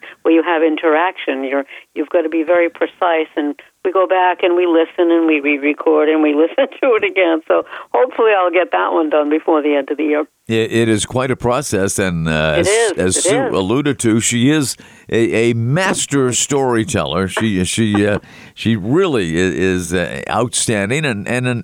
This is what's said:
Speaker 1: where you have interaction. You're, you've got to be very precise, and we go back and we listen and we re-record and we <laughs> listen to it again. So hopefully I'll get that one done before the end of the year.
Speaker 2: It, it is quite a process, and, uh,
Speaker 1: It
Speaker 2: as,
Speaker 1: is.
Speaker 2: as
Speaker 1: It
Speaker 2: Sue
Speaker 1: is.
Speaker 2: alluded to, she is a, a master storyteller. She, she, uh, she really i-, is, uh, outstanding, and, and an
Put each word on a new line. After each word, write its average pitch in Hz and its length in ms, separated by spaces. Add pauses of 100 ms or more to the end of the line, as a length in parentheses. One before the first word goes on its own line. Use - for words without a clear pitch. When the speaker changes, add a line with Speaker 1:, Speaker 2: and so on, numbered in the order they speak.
(220)
Speaker 1:
where 165 120
you 165 100
have 160 200
interaction. 156 800
You're, 139 220 (280)
you've 151 160
got 175 120
to 160 80
be 165 120
very 170 280
precise, 165 680
and 147 180 (300)
we 190 80
go 185 160
back 180 340
and 175 140
we 180 100
listen 170 460
and 165 160
we 156 140
re-record 147 680
and 156 140
we 151 100
<laughs> 151 100
listen 233 240 (140)
to 247 140
it 202 80
again. 175 460
So 165 160 (280)
hopefully 240 420
I'll 180 140
get 170 220
that 180 220
one 165 160
done 147 200
before 156 320
the 147 140
end 139 160
of 143 60
the 147 80
year. 151 200 (220)
Speaker 2:
It, 113 240
it 113 180
is 107 160
quite 127 260
a 120 40
process, 120 640
and, 85 300
uh, 78 280
Speaker 1:
It - 40
Speaker 2:
as, - 60
Speaker 1:
is. 214 300
Speaker 2:
as 92 200
Speaker 1:
It - 120
Speaker 2:
Sue 247 180
Speaker 1:
is. - 60
Speaker 2:
alluded 120 460
to, 113 200
she 120 320
is 151 260 (320)
a, 113 420
a - 20
master 131 800
storyteller. 101 920
She, 95 380
she, 104 400
uh, 101 140 (340)
she 113 220
really 113 640
i-, 92 180
is, 90 380
uh, 69 360
outstanding, 113 760
and, 107 240
and 127 200
an 120 160